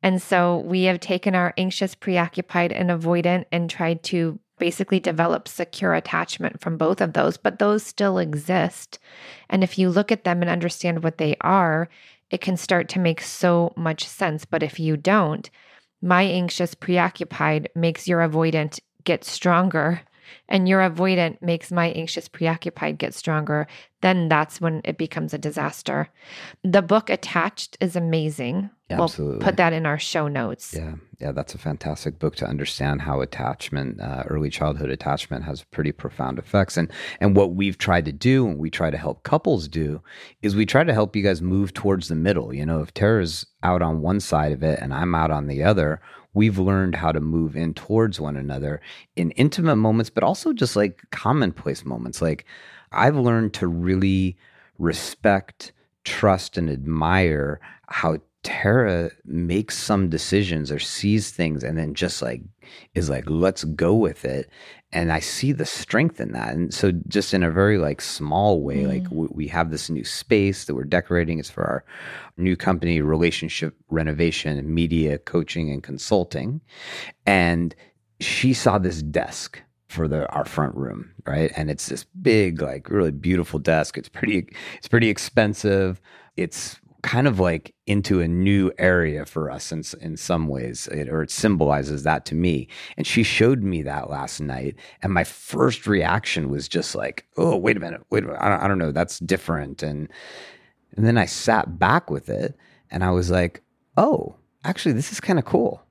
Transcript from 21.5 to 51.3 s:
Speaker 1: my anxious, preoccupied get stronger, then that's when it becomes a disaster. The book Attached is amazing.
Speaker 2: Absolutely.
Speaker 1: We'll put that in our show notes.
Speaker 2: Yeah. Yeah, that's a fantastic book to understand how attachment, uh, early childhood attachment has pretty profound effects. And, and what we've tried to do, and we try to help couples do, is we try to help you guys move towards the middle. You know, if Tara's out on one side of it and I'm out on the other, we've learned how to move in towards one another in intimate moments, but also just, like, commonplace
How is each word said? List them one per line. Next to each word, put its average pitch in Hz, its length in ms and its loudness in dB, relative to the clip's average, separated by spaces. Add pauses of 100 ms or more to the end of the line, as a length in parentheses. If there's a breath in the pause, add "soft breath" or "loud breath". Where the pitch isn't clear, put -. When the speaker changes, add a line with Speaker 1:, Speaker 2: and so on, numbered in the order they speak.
Speaker 1:
my 170 160 2
anxious, 165 400 -8
preoccupied 160 680 -4
get - 160 -4
stronger, 151 520 -2 (340 loud breath)
then 185 280 4
that's 156 320 2
when 160 240 -2
it 151 120 -4
becomes 160 380 -6
a 147 40 -8
disaster. 147 680 -4 (540 loud breath)
The 190 200 4
book 202 280 2
Attached - 680 -4
is 180 160 -2
amazing. 160 720 -2 (180)
Speaker 2:
Absolutely. 151 500 -2
Speaker 1:
We'll - 80 -4
put 196 100 2
that 170 160 4
in 165 140 -2
our 147 120 0
show 151 300 -2
notes. 123 480 -6
Speaker 2:
Yeah. 80 180 -8 (240)
Yeah, 71 140 -4
that's 67 220 -6
a - 40 -12
fantastic 76 600 -6
book 76 180 -2
to - 100 -4
understand 71 560 -4
how 69 180 -2
attachment, 65 800 -6
uh, 64 260 -6
early 76 240 -2
childhood 76 400 -2
attachment 69 540 -4
has 73 200 -10
pretty 73 280 -4
profound - 460 -8
effects. - 380 0
And, 82 140 0 (300 loud breath)
and 101 160 6
what 95 180 6
we've 95 240 -2
tried 87 280 2
to 76 60 -4
do, 127 360 2
and 78 100 -4
we 78 120 -4
try 82 200 -2
to 69 80 -2
help 73 240 -6
couples 113 460 0
do, 78 340 -4 (400 loud breath)
is 101 140 2
we 107 100 4
try 135 160 4
to 165 100 2
help 107 220 2
you 104 80 0
guys 92 180 2
move 92 340 0
towards 98 340 0
the 82 80 -2
middle. 78 360 0
You 71 140 -4
know, 80 140 0
if 76 120 -8
Tara's 101 540 0 (160)
out 90 200 2
on 80 200 0
one 92 160 0
side 76 340 0
of 69 120 -4
it 78 160 2
and 67 120 -6
I'm 85 220 0
out 80 160 2
on 73 160 -2
the 71 160 -2
other, 82 380 2 (340 loud breath)
we've 101 240 4
learned 95 360 2
how 80 180 0
to 78 80 0
move 78 360 0
in 82 180 -2
towards 110 460 0
one 73 160 -4
another 71 440 -6 (360 loud breath)
in 85 160 0
intimate 156 440 2
moments, 110 340 2
but - 120 0
also 190 300 0
just, 214 240 0
like, 101 340 0
commonplace 104 760 -2